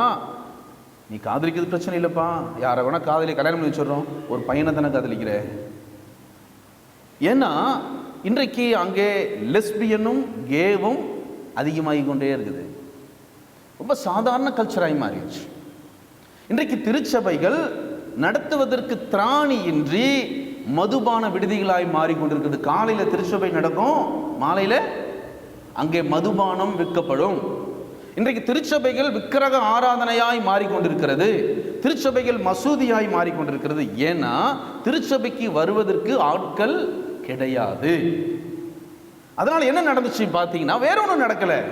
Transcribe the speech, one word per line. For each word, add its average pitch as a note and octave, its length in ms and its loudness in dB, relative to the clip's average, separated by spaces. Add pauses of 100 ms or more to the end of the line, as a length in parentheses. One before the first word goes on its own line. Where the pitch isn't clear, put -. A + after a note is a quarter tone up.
(1080)
"நீ G#2+ 60 -10
காதலிக்கிறது D#3+ 580 -2
பிரச்சனை F3 260 -2
இல்லைப்பா, E3+ 280 0 (320)
யாரை B2 260 2
வேணா D#3 160 0
காதலி, D#3+ 320 2
கல்யாணம் D#3 260 0
பண்ணி D3+ 160 0
வச்சிடுறோம், C#3+ 300 0 (240)
ஒரு A#2+ 120 -2
பையனை D3+ 320 0
தானே D3+ 140 2
காதலிக்கிற." A#2 460 -2 (1900)
ஏன்னா F3+ 280 4 (720)
இன்றைக்கு A#3+ 540 0
அங்கே F#3+ 320 2 (420)
லெஸ்பியனும் G#3+ 720 2 (280)
கேவும் G3 480 2 (560)
அதிகமாகி D3+ 500 0
கொண்டே C#3 320 0
இருக்குது. - 280 -6 (1160)
ரொம்ப A#3+ 180 -4
சாதாரண B3 600 0
கல்ச்சராகி F3+ 400 0
மாறிடுச்சு. G2+ 480 -4 (1040)
இன்றைக்கு A#3 340 0
திருச்சபைகள் G#3+ 800 0 (560)
நடத்துவதற்கு C4 800 0 (160)
திராணியின்றி G#3 960 2 (580)
மதுபான G#3+ 640 2
விடுதிகளாய் F#3 640 2
மாறிக்கொண்டிருக்கிறது. D3+ 640 2
காலையில G3+ 500 2
திருச்சபை F#3+ 400 0
நடக்கும், F3+ 480 2 (440)
மாலையில G3 400 2 (920)
அங்கே D#3+ 280 0
மதுபானம் F#3+ 800 0
விற்கப்படும். E3+ 600 0 (760)
இன்றைக்கு A3+ 280 0
திருச்சபைகள் C4 680 2
விக்கிரக C4 460 2
ஆராதனையாய் A#3 920 2
மாறிக்கொண்டிருக்கிறது, F3+ 800 2 (500)
திருச்சபைகள் B3+ 600 2
மசூதியாய் A3 680 2
மாறிக்கொண்டிருக்கிறது. D#3 760 -2 (140)
ஏன்னா D3 380 2 (480)
திருச்சபைக்கு A#3 680 0
வருவதற்கு F#3+ 680 2
ஆட்கள் G3 840 0 (220)
கிடையாது. B2+ 640 0 (1400)
அதனால D4+ 300 2
என்ன C#4+ 160 4
நடந்துச்சு B3+ 520 2
பாத்தீங்கன்னா, F3 460 0
வேற D#4+ 220 2
ஒண்ணும் F#4 220 2
நடக்கல, G#3+ 300 2 (180)